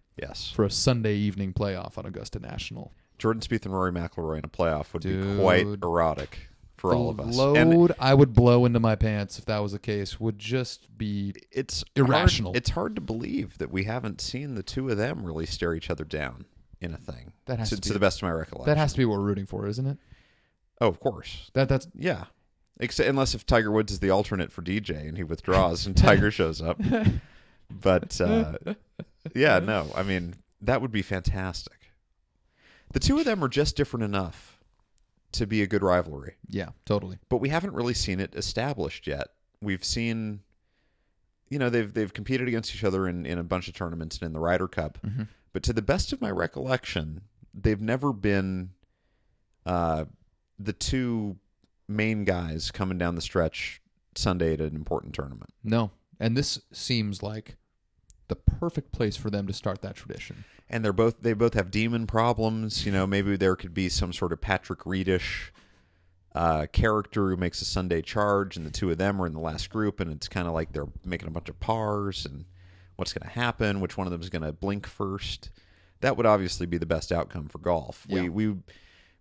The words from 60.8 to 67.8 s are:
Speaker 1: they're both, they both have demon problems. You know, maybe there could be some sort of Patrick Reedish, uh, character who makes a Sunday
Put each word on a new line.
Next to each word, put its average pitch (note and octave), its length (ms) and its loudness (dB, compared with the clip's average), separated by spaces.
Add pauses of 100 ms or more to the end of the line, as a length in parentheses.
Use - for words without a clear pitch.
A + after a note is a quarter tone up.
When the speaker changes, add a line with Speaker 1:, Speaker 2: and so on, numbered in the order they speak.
Speaker 1:
they're G2+ 80 4
both, A2+ 280 2
they A#2 120 2
both A2+ 220 2
have F#2+ 160 0
demon A2+ 340 0
problems. A2 800 0
You G#2 60 0
know, F#2+ 160 2
maybe G2 300 2
there F#2 180 4
could F2 180 -10
be F2+ 160 0
some F2+ 240 -2
sort F2 180 -4
of E2 80 -4
Patrick - 420 -2
Reedish, F#2 680 -2 (840)
uh, D#2 360 2
character G#2+ 580 2
who F#2 80 0
makes F2+ 240 -2
a - 40 -8
Sunday F2 380 -2